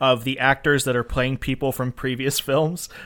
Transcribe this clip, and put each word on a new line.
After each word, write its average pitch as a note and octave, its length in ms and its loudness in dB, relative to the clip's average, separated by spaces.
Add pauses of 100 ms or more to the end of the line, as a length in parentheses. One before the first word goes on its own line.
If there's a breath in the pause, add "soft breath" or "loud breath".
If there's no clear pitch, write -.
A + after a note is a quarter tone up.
of B2+ 240 4
the C3 140 -4
actors C3+ 460 2
that B2+ 120 0
are A#2 80 0
playing C3 340 -2
people C3+ 340 -2
from B2+ 200 -4
previous C3 480 -2
<laughs> - 0 -
films, D#3 480 0 (180 loud breath)